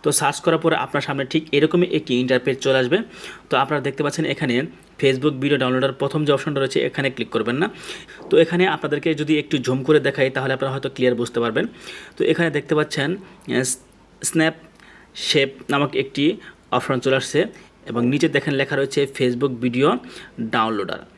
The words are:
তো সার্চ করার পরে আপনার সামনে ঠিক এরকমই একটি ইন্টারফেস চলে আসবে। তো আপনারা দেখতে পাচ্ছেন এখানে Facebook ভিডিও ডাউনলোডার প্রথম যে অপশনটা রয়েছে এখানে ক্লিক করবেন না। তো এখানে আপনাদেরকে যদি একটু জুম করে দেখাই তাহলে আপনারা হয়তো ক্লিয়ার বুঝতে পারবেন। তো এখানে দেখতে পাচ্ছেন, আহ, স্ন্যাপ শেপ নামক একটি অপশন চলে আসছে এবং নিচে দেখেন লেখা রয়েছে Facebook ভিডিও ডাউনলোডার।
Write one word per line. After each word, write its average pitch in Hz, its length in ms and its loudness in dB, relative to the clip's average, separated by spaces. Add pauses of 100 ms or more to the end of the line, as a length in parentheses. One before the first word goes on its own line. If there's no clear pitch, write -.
তো 151 40 2 (120)
সার্চ 147 260 0
করার 160 180 2
পরে 160 120 4 (100)
আপনার 139 220 -2
সামনে 139 160 -4 (100)
ঠিক 160 100 0 (140)
এরকমই 156 300 4 (100)
একটি - 160 -2 (100)
ইন্টারফেস 127 420 0
চলে 135 160 4
আসবে। 127 160 2 (520)
তো - 40 0 (100)
আপনারা 143 240 0
দেখতে 139 180 -4
পাচ্ছেন 151 280 -2
এখানে 127 220 -2 (460)
Facebook 135 420 2
ভিডিও 143 200 2
ডাউনলোডার 131 380 0
প্রথম 139 240 -2
যে 143 100 2
অপশনটা 139 260 -4
রয়েছে 131 180 0 (100)
এখানে 139 260 -2
ক্লিক 113 200 -6
করবেন 117 260 0
না। 208 60 0 (640)
তো - 40 2 (100)
এখানে 175 200 2 (120)
আপনাদেরকে 147 340 -4 (120)
যদি 151 200 0
একটু 147 140 -4 (100)
জুম 131 220 0
করে 151 200 6
দেখাই 135 280 2
তাহলে 131 220 -2
আপনারা 135 160 -2
হয়তো 139 220 -6
ক্লিয়ার 127 260 4
বুঝতে 120 220 -2
পারবেন। 113 220 0 (520)
তো - 40 -2 (100)
এখানে 165 260 2
দেখতে 147 200 -2
পাচ্ছেন, 147 400 -2
আহ, 127 480 -4 (640)
স্ন্যাপ 160 260 2 (720)
শেপ 135 220 2 (220)
নামক 143 200 2 (120)
একটি 139 220 -2 (520)
অপশন 131 280 0
চলে 135 160 4
আসছে - 180 -2 (520)
এবং 117 100 -2 (100)
নিচে 147 240 2
দেখেন 143 260 0
লেখা 135 180 -2
রয়েছে 139 220 0 (160)
Facebook 127 360 0 (120)
ভিডিও 127 220 2 (680)
ডাউনলোডার। 110 440 0 (180)